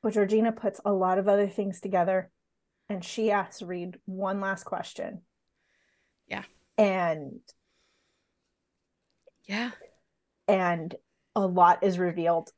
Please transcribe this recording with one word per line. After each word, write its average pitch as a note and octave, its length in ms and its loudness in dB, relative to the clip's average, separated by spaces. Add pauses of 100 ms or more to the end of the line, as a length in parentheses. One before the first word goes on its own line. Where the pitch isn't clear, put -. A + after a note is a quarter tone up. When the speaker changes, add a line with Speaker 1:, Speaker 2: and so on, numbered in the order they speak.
Speaker 1:
but A3 100 0
Georgina G#3+ 380 4
puts A3 340 -4
a G#3 60 2
lot F#3 260 2
of G3 100 0
other G3+ 200 4
things G3 320 -6
together, F#3 500 0 (600)
and F#3 140 -6
she A3 280 -2
asks G3+ 300 -2
Reed F3+ 440 -10
one G3 360 -4
last G3 240 -4
question. - 560 -10 (1040)
Speaker 2:
Yeah. - 160 -10 (340)
Speaker 1:
And F3 640 0 (2000)
Speaker 2:
Yeah. A3 260 -6 (760)
Speaker 1:
and F3 480 0 (400)
a G3 100 2
lot F3+ 380 6
is F#3 160 2
revealed. E3+ 580 0